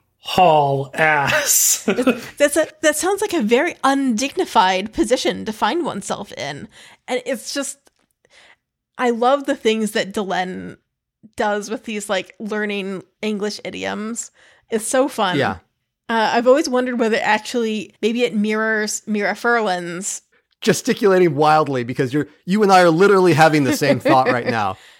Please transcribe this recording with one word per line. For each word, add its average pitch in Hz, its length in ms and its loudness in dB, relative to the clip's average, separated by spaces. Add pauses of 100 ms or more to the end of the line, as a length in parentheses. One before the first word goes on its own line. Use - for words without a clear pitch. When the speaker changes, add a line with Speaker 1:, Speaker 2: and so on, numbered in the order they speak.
(180)
Speaker 1:
Haul 143 760 2
ass. 156 920 0
<laughs> 240 540 -2
Speaker 2:
That's 285 180 2
a, 311 120 0 (140)
that 302 120 2
sounds 381 260 -2
like 415 140 -4
a 320 80 0
very 240 400 0
undignified 254 1080 0
position 226 520 -2
to 214 80 -8
find 240 320 -2
oneself 196 500 -8
in. 143 340 -12 (400)
And 254 180 -4
it's 240 260 -8
just, 277 240 -8 (1200)
I 247 120 0
love 254 360 0
the 285 100 -2
things 220 360 -2
that 196 220 -4
Delenn 185 600 -6 (600)
does 208 340 -4
with 220 140 -10
these, 208 240 -10
like, 185 300 -4
learning 202 640 -6 (180)
English 214 440 -6
idioms. 196 680 -8 (400)
It's 220 160 -4
so 269 220 0
fun. 185 300 -2
Speaker 3:
Yeah. 101 200 0 (500)
Speaker 2:
Uh, 226 260 0
I've 233 120 2
always 285 220 6
wondered 254 320 -2
whether 220 200 0
actually, 214 800 -2
maybe 233 220 0
it - 120 0
mirrors 214 720 -2
Mira 208 280 -2
Furlan's 190 880 -2 (380)
Speaker 3:
Gesticulating 190 720 2
wildly 147 480 2
because 123 320 -4
you're, 147 140 -2 (180)
you 202 160 2
and 196 80 4
I 185 120 8
are 170 80 6
literally 185 440 6
having 151 300 6
the 127 120 2
same 139 220 2
thought 135 300 2
right 123 180 -2
Speaker 2:
<laughs> - 40 -4
Speaker 3:
now. 104 260 -2 (240)